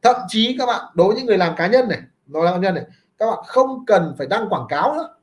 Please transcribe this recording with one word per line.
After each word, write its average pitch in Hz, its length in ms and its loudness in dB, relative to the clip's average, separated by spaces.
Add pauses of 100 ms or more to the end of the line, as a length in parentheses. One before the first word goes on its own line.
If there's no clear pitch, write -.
thậm 247 140 4 (120)
chí 226 320 0
các 254 60 0
bạn, 226 160 -2 (120)
đối 175 140 4
với 214 80 2
những 254 100 -8
người 214 120 2
làm 170 180 0
cá 175 120 -2
nhân 247 220 2
này, 156 100 -4 (280)
nó 151 160 -4
làm 175 100 2
cá 180 60 -2
nhân 185 160 0
này, 131 80 -6 (340)
các 214 80 -2
bạn 226 220 -2
không 262 380 0
cần 170 320 2
phải 135 100 -6
đăng 214 220 -2
quảng 123 200 -4
cáo 180 240 0
nữa. 320 160 -6 (140)